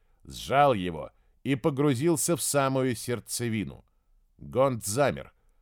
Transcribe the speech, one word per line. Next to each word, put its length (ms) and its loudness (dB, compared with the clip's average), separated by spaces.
сжал 500 2
его 360 -4
и 100 0
погрузился 800 2
в 60 -6
самую 540 0
сердцевину. 880 -6
Гонт 460 0
замер, 480 0